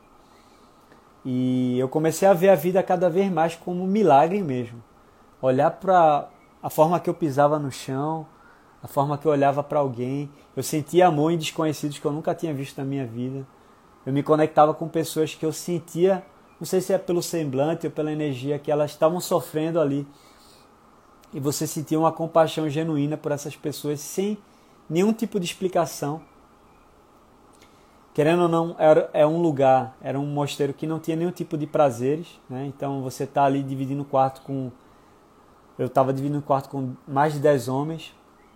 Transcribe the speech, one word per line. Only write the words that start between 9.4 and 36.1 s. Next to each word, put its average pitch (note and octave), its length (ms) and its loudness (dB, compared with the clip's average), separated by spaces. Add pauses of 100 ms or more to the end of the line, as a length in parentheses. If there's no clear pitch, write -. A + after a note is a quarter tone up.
pra D3 180 -2
alguém. C3+ 500 -4 (260)
Eu C3 80 -4
sentia E3 440 4
amor D#3 240 2
em F3 60 2
desconhecidos D3+ 640 -4
que - 60 -6
eu D3 80 -2
nunca E3 200 -4
tinha D#3+ 200 -6
visto C3+ 240 -10
na C#3 80 -6
minha C#3 200 -4
vida. B2+ 400 -8 (600)
Eu C3+ 60 -4
me C#3+ 100 2
conectava D3+ 520 4
com E3 140 -8
pessoas D#3 460 -2
que - 120 -6
eu D#3 80 -2
sentia, F3+ 720 -2 (340)
não E3+ 60 -12
sei F#3 160 0
se F#3+ 120 -2
é F#3 40 4
pelo F3+ 240 -2
semblante D#3 640 -2
ou C3+ 40 -8
pela D#3 200 -4
energia, D3 480 -4
que D3+ 100 -6
elas D3 220 0
estavam E3+ 280 0
sofrendo E3 600 -2
ali. C#3+ 260 0 (1300)
E D#3 60 -10
você C#3+ 260 -4
sentia D#3 320 -4
uma D#3+ 140 2
compaixão D#3+ 580 0
genuína D3+ 480 -2
por D3 140 -4
essas C#3+ 240 -6
pessoas D3 460 -6
sem G#3 360 -4 (520)
nenhum F#3+ 240 2
tipo G#3+ 260 -4
de F3 60 -4
explicação. D#3+ 760 -4 (1900)
Querendo E3 300 4
ou E3+ 60 4
não, E3 280 0
era, D#3 360 6
é D#3 120 4
um D#3+ 160 2
lugar, C3 600 2
era C3+ 180 -6
um D3 80 -4
mosteiro C#3+ 460 -2
que - 120 -10
não D#3+ 140 -4
tinha D#3+ 180 -4
nenhum F3 140 -2
tipo E3 260 -8
de D3+ 80 -6
prazeres, C#3+ 800 0
né? C3 200 -10
Então C#3 340 -8
você C3 240 -8
tá C#3 200 2
ali C#3 180 2
dividindo C3+ 400 -6
o - 20 -12
quarto C3+ 360 0
com, C3 300 -8 (1080)
eu B2+ 100 -2
tava C3+ 240 2